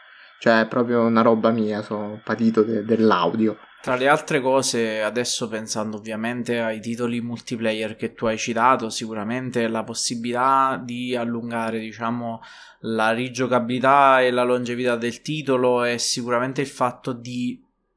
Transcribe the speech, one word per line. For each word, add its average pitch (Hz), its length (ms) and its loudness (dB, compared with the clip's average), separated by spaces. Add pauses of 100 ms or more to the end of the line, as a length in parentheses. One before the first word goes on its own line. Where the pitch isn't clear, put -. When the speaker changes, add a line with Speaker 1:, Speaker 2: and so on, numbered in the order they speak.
(400)
Speaker 1:
Cioè, 113 220 4
è 110 60 2
proprio 120 360 0
una 113 180 4
roba 113 300 4
mia, 107 320 -2
sono 107 400 -8
patito 110 400 2
de-, 110 200 -2
dell'audio. 107 760 2 (200)
Speaker 2:
Tra 131 160 -2
le 127 120 2
altre 151 340 2
cose, 120 640 0
adesso 120 440 -2
pensando 110 500 -6
ovviamente 113 600 -4
ai 113 220 -2
titoli 117 400 -4
multiplayer 110 720 -4
che - 200 -6
tu 117 100 -4
hai 110 140 0
citato, 117 500 2
sicuramente 113 800 -4
la 110 160 -2
possibilità 123 1000 0
di 123 320 -6
allungare, 117 640 -4
diciamo, 117 600 -6 (400)
la 110 300 0
rigiocabilità 127 1120 4
e 127 80 4
la 123 140 2
longevità 123 540 0
del 117 240 -4
titolo 127 600 2
è 120 140 0
sicuramente 123 640 -2
il 135 60 -2
fatto 127 460 -4
di, 123 460 -8 (380)